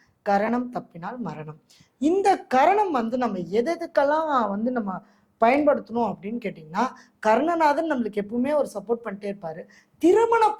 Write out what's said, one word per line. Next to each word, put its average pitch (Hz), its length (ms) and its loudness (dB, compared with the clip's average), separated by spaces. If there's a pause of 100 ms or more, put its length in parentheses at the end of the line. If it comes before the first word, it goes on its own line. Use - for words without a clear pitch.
(280)
கரணம் 226 460 0
தப்பினால் 180 420 -10 (100)
மரணம். 151 300 -10 (520)
இந்த 392 200 2 (260)
கரணம் 370 440 4
வந்து 226 240 -4
நம்ம 202 180 -2 (180)
எது 233 140 0
எதுக்கெல்லாம் 311 580 0 (220)
வந்து 220 240 -2
நம்ம 202 160 -4 (500)
பயன்படுத்தணும் 240 680 2
அப்படின்னு 202 340 -10
கேட்டிங்கன்னா 170 400 -4 (420)
கர்ணநாதன் 311 640 2
நம்மளுக்கு 214 320 -4
எப்பவுமே 240 380 -2
ஒரு 220 140 -2
சப்போர்ட் 226 300 -6
பண்ணிட்டே 202 260 -10
இருப்பாரு. 170 320 -12 (400)
திருமண 440 420 4 (140)